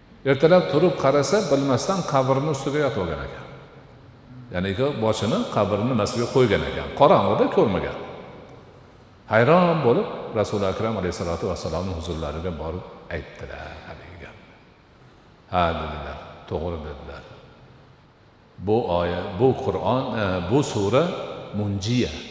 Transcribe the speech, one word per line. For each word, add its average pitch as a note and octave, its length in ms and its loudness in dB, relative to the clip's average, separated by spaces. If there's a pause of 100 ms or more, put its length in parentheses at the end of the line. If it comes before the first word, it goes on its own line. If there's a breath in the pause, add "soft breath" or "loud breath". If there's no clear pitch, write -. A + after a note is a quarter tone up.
(260)
Ertalab D#3+ 400 6
turib D#3 320 4
qarasa, C#3+ 460 4
bilmasdan C#3 580 2
qabrni C3+ 480 2
ustiga D3 300 -2
yotib B2+ 220 0
olgan D#2 200 -4
ekan. - 240 -12 (1000)
Ya'niki F#2+ 400 -2 (100)
boshini A2 420 0 (100)
qabrni G2+ 400 0
nimasiga A2+ 380 0
qo'ygan A2 380 4
ekan. - 280 -6
Qorong'ida C#3+ 560 4
ko'rmagan. F#2+ 500 0 (1300)
Hayron D#3+ 540 6
bo'lib, C3+ 260 4 (220)
Rasul G#2 340 -2
Akram G#2+ 340 0
alayhissalatu F2+ 500 -4
vassalomning F2 500 -4
huzurlariga D#2+ 560 -6
borib D#2+ 300 -8 (220)
aytdilar D2 760 -12
haligi - 380 -18
gapni. - 340 -20 (920)
"Ha", F2+ 220 2
dedilar, D2+ 480 -8 (260)
"to'g'ri", E2+ 360 -6
dedilar. D2 440 -14 (1300)
"Bu G#2 200 0 (120)
oyat, F2 440 0
bu A2+ 220 4
Qur'on, G2 560 -2
e, A2 120 -2 (200)
bu A2 180 2
sura A2 420 0 (480)
munjiya, G2+ 600 -2 (180)